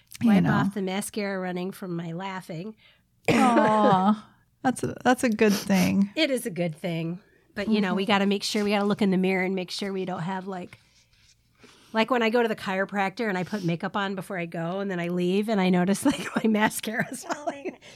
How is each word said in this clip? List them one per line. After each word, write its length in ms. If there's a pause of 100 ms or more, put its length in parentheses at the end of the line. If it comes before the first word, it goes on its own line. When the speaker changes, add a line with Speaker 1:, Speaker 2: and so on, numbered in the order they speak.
(220)
Speaker 1:
you 80
Speaker 2:
Wipe 140
Speaker 1:
know. 100
Speaker 2:
off 180
the 80
mascara 580
running 340
from 220
my 180
laughing. 640 (260)
<laughs> 300
Speaker 1:
Aw, 960 (360)
that's 200
a, 220
that's 200
a 40
good 240
thing. 640
Speaker 2:
It 140
is 160
a 40
good 240
thing. 440 (360)
But, 140
you 140
know, 100
we 120
Speaker 1:
Mm-hmm. 80
Speaker 2:
gotta 140
make 180
sure, 200
we 60
gotta 160
look 160
in 80
the 80
mirror 260
and 100
make 160
sure 220
we 140
don't 160
have, 240
like, 320 (1160)
like, 160
when 120
I 60
go 140
to 60
the 80
chiropractor 760
and 80
I 60
put 200
makeup 320
on 180
before 240
I 60
go 360
and 100
then 100
I 80
leave 400
and 120
I 100
notice, 360
<laughs> 0
like, 200 (100)
my 120
mascara's 760
falling. 520 (200)